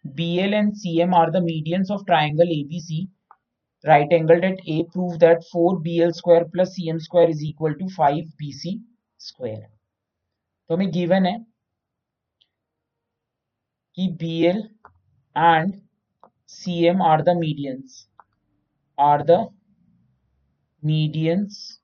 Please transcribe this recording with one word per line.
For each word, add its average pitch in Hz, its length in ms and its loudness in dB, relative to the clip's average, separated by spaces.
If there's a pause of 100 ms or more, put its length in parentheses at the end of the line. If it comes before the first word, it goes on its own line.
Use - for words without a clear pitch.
(120)
B 170 280 -4
L 202 120 0
and 208 240 0
C 165 240 -2
M 180 140 2
are 165 160 4
the 175 80 0
medians 165 500 -2
of 202 160 -6
triangle 156 440 0
A 151 160 -4
B 160 160 -10
C, 165 280 -8 (760)
right 151 240 4
angled 165 320 4
at 185 240 -2
A. 156 200 -4
Prove 180 340 -6
that 170 320 6
four 175 260 2
B 165 240 -2
L 170 100 2
square 170 340 2
plus 180 280 -2
C 165 160 -6
M 160 80 -4
square 170 320 2
is 151 140 -6
equal 156 320 -6
to 190 140 -10
five 156 340 0 (120)
B 147 140 -12
C 185 300 -12 (380)
square. 110 500 -12 (1000)
तो 165 60 -2
हमें 185 160 -2
गिवन 180 360 2
है 208 200 -6 (2500)
कि 185 220 -4
B 165 320 -2
L 185 100 0 (760)
and 165 440 2 (680)
C 170 400 -2
M 185 120 2 (120)
are 156 100 2
the 175 220 2
medians, 139 640 -10 (920)
are 147 240 4
the 180 240 4 (1400)
medians. 156 1000 -2